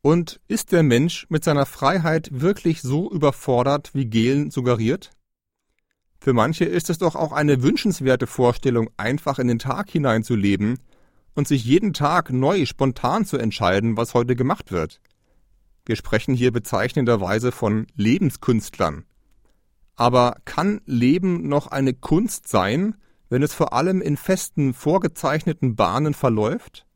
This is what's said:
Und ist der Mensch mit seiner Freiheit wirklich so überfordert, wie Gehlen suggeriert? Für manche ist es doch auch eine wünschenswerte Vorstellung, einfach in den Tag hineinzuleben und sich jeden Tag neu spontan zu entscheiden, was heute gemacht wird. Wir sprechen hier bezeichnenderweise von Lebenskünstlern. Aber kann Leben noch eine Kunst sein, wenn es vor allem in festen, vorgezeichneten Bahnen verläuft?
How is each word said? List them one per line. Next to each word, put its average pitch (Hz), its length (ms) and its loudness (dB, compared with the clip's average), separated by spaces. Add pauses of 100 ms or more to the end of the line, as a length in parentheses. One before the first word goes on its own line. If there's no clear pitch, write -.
Und 165 460 0
ist - 240 -4
der 170 120 4
Mensch 139 460 2
mit 156 140 -2
seiner 143 220 2
Freiheit 160 640 -2
wirklich 160 500 -2
so 147 300 -2
überfordert, 139 800 0
wie 131 160 -2
Gehlen 131 400 2
suggeriert? 123 640 -2 (1120)
Für 135 100 2
manche 139 320 2
ist - 240 -4
es 165 100 -4
doch 175 160 0
auch 151 160 -4
eine 143 320 0
wünschenswerte 131 640 0
Vorstellung, 120 680 0
einfach 135 420 -4
in 123 80 0
den 117 120 0
Tag 135 300 -6
hineinzuleben 113 880 0 (560)
und 143 140 -2
sich 127 180 0
jeden 180 280 2
Tag 151 380 0
neu 139 340 2
spontan 135 600 -2
zu 143 120 -4
entscheiden, 104 600 0
was 117 160 -4
heute 120 220 2
gemacht 127 360 -4
wird. 82 300 -6 (840)
Wir 113 100 -2
sprechen - 400 -2
hier 123 160 2
bezeichnenderweise 117 1000 0
von 107 440 -2
Lebenskünstlern. 113 1080 0 (920)
Aber 120 500 2
kann 202 400 -2
Leben 165 640 2
noch 143 200 0
eine 135 280 0
Kunst - 520 -2
sein, 127 480 0 (340)
wenn 127 120 0
es 147 120 0
vor - 200 -2
allem 180 280 0
in 147 160 -2
festen, 147 560 -2
vorgezeichneten 156 1000 -2
Bahnen 127 380 0
verläuft? 117 720 -2 (100)